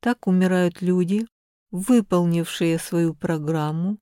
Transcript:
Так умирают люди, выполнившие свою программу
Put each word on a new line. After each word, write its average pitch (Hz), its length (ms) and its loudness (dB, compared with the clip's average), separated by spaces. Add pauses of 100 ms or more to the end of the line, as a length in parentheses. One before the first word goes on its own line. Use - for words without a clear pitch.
Так - 260 -2
умирают 185 560 2
люди, 180 440 0 (440)
выполнившие 175 1080 0
свою 165 360 -2
программу 160 880 -4